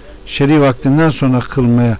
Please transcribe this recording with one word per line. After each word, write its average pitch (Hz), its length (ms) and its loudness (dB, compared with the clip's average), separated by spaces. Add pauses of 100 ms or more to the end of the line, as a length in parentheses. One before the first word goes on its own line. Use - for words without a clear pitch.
(260)
Şer'i 143 360 0
vaktinden 139 480 2
sonra 127 300 -2
kılmaya 120 600 0